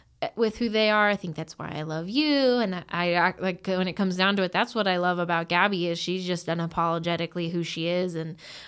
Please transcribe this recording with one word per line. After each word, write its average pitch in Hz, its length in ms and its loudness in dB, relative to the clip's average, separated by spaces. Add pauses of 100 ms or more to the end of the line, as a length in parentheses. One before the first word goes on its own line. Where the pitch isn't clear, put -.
(360)
with 220 220 0
who 240 100 0
they 214 220 4
are. 214 180 4
I 208 80 2
think 165 200 -8
that's - 220 -10
why 156 160 -10
I 151 80 -6
love 160 260 -6
you. 269 500 2
And 202 160 0
I, 180 140 -8
I 175 240 0
act 175 300 2
like, 185 240 -4
when 185 220 0
it 170 60 -4
comes 185 220 0
down 196 200 2
to 196 60 2
it, 180 100 0
that's 226 220 0
what 208 140 2
I 185 80 2
love 175 220 2
about 170 300 0
Gabby, 175 400 2
is 170 100 -2
she's 180 280 -4
just 180 200 -2
unapologetically 165 1040 -2
who 175 120 -2
she 165 260 -4
is. 180 260 0
And 160 220 -6 (320)